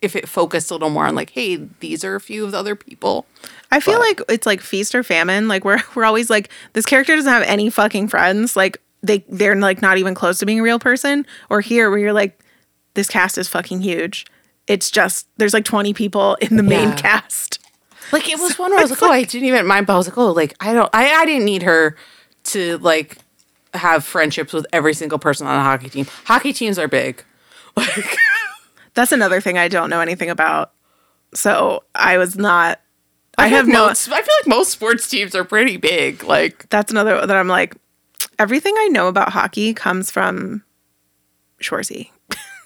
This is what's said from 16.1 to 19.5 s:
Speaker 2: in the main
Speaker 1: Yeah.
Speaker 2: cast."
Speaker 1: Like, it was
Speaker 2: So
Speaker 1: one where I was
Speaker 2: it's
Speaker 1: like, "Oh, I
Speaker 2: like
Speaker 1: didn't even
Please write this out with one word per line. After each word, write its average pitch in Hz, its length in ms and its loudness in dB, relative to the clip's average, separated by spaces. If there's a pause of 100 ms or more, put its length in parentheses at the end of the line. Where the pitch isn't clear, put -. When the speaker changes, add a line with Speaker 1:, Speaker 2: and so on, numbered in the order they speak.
Speaker 2:
in - 160 0
the 214 80 4
main 202 240 2
Speaker 1:
Yeah. 143 80 -2
Speaker 2:
cast." - 640 -2 (500)
Speaker 1:
Like, 302 180 -2
it 311 120 -6
was 349 160 -2
Speaker 2:
So 359 80 -6
Speaker 1:
one 370 80 0
where 370 80 4
I - 20 6
was 269 80 2
Speaker 2:
it's 262 120 -4
Speaker 1:
like, - 80 4
"Oh, 277 40 6
I 254 40 4
Speaker 2:
like 247 120 0
Speaker 1:
didn't 247 160 -4
even 240 200 2